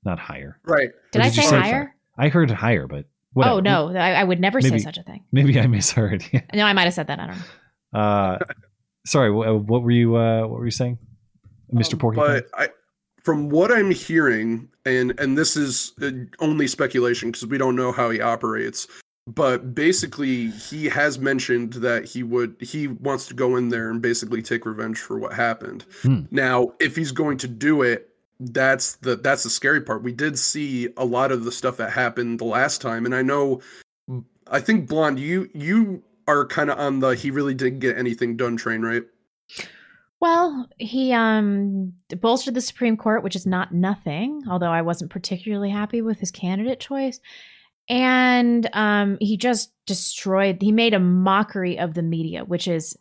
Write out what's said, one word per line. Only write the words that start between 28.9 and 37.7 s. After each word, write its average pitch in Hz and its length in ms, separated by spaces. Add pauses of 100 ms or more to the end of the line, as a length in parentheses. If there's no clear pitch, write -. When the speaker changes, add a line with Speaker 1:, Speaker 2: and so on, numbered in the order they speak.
Speaker 2:
the, 127 200
that's 135 260
the 113 80
scary 143 320
part. 107 200
We 120 100
did 139 260
see 135 580
a 131 80
lot 127 260
of 120 140
the 123 80
stuff 127 240
that 107 160
happened 120 460
the 123 60
last 123 360
time, 117 240
and 123 100
I 127 80
know, 135 380 (880)
I 139 100
think, 180 280
Blonde, 156 320
you, 175 320
you 185 500 (240)
are 143 200
kinda 147 300
on 139 240
the 131 140
"he 135 160
really 139 240
didn't 127 260